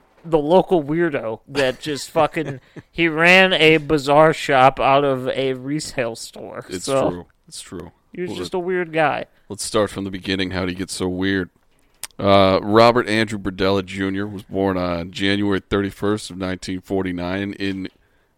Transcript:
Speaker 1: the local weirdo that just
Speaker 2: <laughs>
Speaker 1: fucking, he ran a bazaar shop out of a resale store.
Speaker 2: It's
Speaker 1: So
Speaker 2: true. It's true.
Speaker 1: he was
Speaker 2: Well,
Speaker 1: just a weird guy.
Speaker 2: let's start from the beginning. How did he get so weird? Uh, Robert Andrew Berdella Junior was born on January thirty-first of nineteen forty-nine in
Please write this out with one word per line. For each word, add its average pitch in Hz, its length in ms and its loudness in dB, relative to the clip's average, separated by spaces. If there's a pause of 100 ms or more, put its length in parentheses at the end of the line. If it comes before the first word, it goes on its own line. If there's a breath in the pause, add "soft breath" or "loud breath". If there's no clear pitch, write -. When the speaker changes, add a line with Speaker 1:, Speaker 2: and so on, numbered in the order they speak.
(240)
Speaker 1:
the 165 160 0
local 165 440 2
weirdo 139 680 -4
that 135 320 -2
just 143 280 -8
Speaker 2:
<laughs> - 20 -20
Speaker 1:
fucking, 151 480 -2 (320 loud breath)
he 170 180 0
ran 180 440 4
a 160 240 6
bazaar 151 560 4
shop 131 460 4
out 135 240 4
of 131 260 -2
a 131 240 -2
resale 127 640 -6
store. - 540 -14
Speaker 2:
It's 180 160 -8
Speaker 1:
So 135 240 0
Speaker 2:
true. - 160 -10 (220)
It's - 140 -18
true. 85 300 -14 (220)
Speaker 1:
he 180 80 -10
was 180 80 -6
Speaker 2:
Well, - 100 -10
Speaker 1:
just 180 140 -10
a 185 60 -2
weird 180 340 -4
guy. 143 320 0 (240)
Speaker 2:
let's - 160 -10
start 104 240 0
from 98 160 -8
the 95 60 -8
beginning. 95 400 -4
How 92 100 -4
did 92 80 -2
he 90 60 -4
get 92 140 -6
so 92 200 -4
weird? 92 400 0 (680)
Uh, 98 460 6
Robert 117 460 6
Andrew 107 280 0
Berdella 98 480 -2
Junior 98 420 -4
was 98 160 -12
born 95 340 -2
on 90 340 -4
January 98 480 0
thirty-first 101 720 -4
of 90 60 -14
nineteen 92 420 -8
forty-nine 95 720 -4
in 95 360 -8 (480)